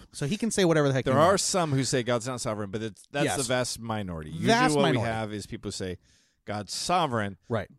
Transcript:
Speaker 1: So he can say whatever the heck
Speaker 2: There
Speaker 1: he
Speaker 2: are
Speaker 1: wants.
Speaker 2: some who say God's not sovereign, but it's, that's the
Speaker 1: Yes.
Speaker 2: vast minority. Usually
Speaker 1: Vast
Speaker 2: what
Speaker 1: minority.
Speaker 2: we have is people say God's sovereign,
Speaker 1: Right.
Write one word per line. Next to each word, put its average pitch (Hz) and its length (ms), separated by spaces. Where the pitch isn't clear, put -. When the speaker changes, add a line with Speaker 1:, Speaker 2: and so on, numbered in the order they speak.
Speaker 1:
So - 140
he 180 100
can 220 140
say 196 160
whatever 156 220
the 135 60
heck 127 120
Speaker 2:
There 131 80
Speaker 1:
he 139 60
Speaker 2:
are 165 80
Speaker 1:
wants. 190 140
Speaker 2:
some 165 300
who 135 120
say 127 180
God's 120 240
not 131 160
sovereign, 107 280
but 107 120
it's, 110 280
that's 143 260
the - 20
Speaker 1:
Yes. 131 80
Speaker 2:
vast 123 340
minority. 95 500
Usually 82 180
Speaker 1:
Vast 233 280
Speaker 2:
what 143 60
Speaker 1:
minority. 135 160
Speaker 2:
we 110 80
have 110 260
is 101 140
people 104 260
say 92 240
God's 104 300
sovereign, 120 640
Speaker 1:
Right. 107 200